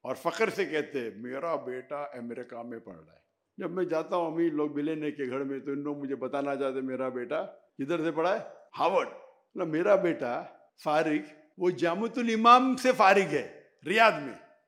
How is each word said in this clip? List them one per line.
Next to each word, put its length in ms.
और 100
फ़ख्र 360
से 140
कहते 360
हैं, 220
"मेरा 340
बेटा 480
अमेरिका 580
में 180
पढ़ 140
रहा 180
है।" 140
जब 100
मैं 180
जाता 280
हूँ 180
अमीर 180
लोग, 220
बिलियनर 360
के 160
घर 120
में, 220
तो 120
इन 60
लोग 200
मुझे 160
बताना 420
चाहते, 240
"मेरा 280
बेटा 340
किधर 280
से 60
पढ़ा 240
है?" 180
"हार्वर्ड।" 340
मतलब, 600
मेरा 280
बेटा 460
फारिग, 400
वो 120
जामतुल 600
इमाम 460
से 160
फारिग 340
है 460
रियाद 380
में। 180